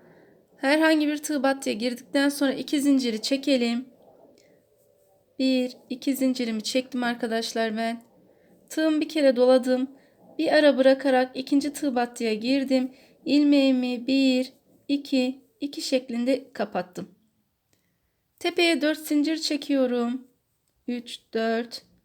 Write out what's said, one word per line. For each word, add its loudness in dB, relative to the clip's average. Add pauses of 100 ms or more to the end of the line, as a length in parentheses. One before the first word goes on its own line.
(560)
herhangi 2
bir -4
tığ -4
battıya -2
girdikten -2
sonra -2
iki -4
zinciri 2
çekelim. 0 (1500)
Bir, 0 (140)
iki -4
zincirimi -2
çektim -4
arkadaşlar -4
ben. -6 (680)
Tığım 0
bir -2
kere 2
doladım. 2 (480)
Bir 0
ara 6
bırakarak 4
ikinci -2
tığ -4
battıya -2
girdim. 0 (320)
İlmeğimi 2
bir, 2 (360)
iki, -2 (180)
iki -10
şeklinde -2
kapattım. -8 (1200)
Tepeye 0
dört 0
zincir -2
çekiyorum. -2 (600)
Üç, -10 (140)
dört. -4 (220)